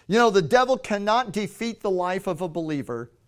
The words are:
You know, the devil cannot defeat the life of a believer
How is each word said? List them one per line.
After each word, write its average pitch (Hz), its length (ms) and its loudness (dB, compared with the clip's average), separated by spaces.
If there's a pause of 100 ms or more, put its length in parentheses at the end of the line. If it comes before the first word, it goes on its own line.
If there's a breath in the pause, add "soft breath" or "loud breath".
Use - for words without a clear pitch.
You 196 100 0
know, 233 140 6
the 196 120 4
devil 247 360 4
cannot 214 540 -2
defeat 214 480 -6
the 208 100 -2
life 185 380 -2
of 175 120 -4
a 185 80 -6
believer 147 640 -6 (180)